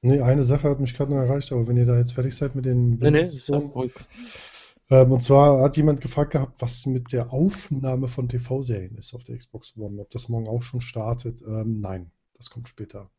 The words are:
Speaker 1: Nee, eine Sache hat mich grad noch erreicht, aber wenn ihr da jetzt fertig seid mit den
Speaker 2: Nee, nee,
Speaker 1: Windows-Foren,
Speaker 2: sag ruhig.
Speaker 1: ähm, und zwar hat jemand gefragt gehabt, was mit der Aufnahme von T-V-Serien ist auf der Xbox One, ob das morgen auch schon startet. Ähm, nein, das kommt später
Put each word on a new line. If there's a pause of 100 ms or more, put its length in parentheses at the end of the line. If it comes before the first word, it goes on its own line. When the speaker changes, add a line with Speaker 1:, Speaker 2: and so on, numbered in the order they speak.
Speaker 1:
Nee,
eine
Sache
hat
mich
grad
noch
erreicht,
aber
wenn
ihr
da
jetzt
fertig
seid
mit
den
Speaker 2:
Nee,
nee,
Speaker 1:
Windows-Foren,
Speaker 2:
sag
ruhig. (960)
Speaker 1:
ähm,
und
zwar
hat
jemand
gefragt
gehabt,
was
mit
der
Aufnahme
von
T-V-Serien
ist
auf
der
Xbox
One,
ob
das
morgen
auch
schon
startet.
Ähm,
nein, (260)
das
kommt
später (100)